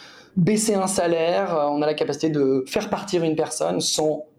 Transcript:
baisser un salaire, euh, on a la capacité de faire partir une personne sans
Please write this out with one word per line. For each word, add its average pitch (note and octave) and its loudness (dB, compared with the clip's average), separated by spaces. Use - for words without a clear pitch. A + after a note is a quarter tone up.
baisser G#3+ 2
un F#3+ 0
salaire, F3 0
euh, D3 2
on D3 0
a D3 2
la D3+ 0
capacité D3 -2
de C3+ 2
faire G#3 -2
partir F3+ -2
une D#3+ 0
personne D#3+ -2
sans D#3 -2